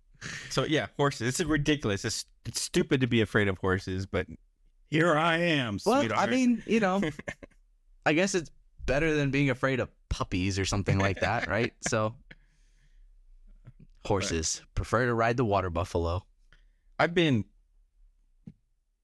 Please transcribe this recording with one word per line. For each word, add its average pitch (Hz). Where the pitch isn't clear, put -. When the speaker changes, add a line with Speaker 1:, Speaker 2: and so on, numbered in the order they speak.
Speaker 1:
So, 131
yeah, 139
horses. 143
This 127
is 185
ridiculous. 143
It's, -
it's -
stupid 160
to 123
be 117
afraid 104
of 95
horses, 95
but 92
here 156
I 160
am, 139
Speaker 2:
Well, 220
I 277
Speaker 1:
sweetheart. 131
Speaker 2:
mean, 247
you 226
know, 196
Speaker 1:
<laughs> -
Speaker 2:
I 156
guess 190
it's 165
better 151
than 143
being 139
afraid 131
of 104
puppies 95
or 95
something 98
like 98
that, 101
Speaker 1:
<laughs> -
Speaker 2:
right? 104
So, 110
horses. 85
Prefer 113
to 120
ride 117
the 127
water 98
buffalo. 85
Speaker 1:
I've 165
been 151